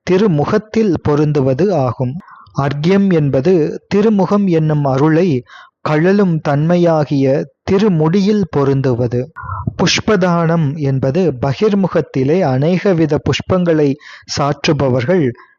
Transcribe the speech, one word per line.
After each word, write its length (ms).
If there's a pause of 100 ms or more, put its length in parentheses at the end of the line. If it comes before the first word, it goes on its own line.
திருமுகத்தில் 1000
பொருந்துவது 720
ஆகும். 400 (420)
அர்க்யம் 560
என்பது 400 (360)
திருமுகம் 580
என்னும் 380
அருளை 440 (540)
கழலும் 580
தன்மையாகிய 880 (380)
திருமுடியில் 840
பொருந்துவது. 720 (560)
புஷ்பதானம் 880 (100)
என்பது 560
பகிர்முகத்திலே 1080
அநேகவித 800
புஷ்பங்களை 720 (380)
சாற்றுபவர்கள், 960 (340)